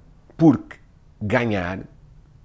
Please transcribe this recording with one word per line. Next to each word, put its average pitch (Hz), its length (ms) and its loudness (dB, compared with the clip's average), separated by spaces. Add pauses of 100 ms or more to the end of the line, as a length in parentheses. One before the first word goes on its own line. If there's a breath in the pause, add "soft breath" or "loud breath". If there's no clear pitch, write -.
(360)
Porque - 420 2 (440)
ganhar 101 580 -2 (640)